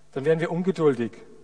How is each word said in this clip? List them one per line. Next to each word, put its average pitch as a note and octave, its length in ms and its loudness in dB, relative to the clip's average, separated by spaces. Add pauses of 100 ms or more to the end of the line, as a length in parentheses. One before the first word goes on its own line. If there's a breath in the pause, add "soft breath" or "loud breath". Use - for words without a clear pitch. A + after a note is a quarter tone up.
(120)
dann C3+ 140 -8
werden D#3+ 140 2
wir E3 120 -4
ungeduldig. D#3 640 0 (300)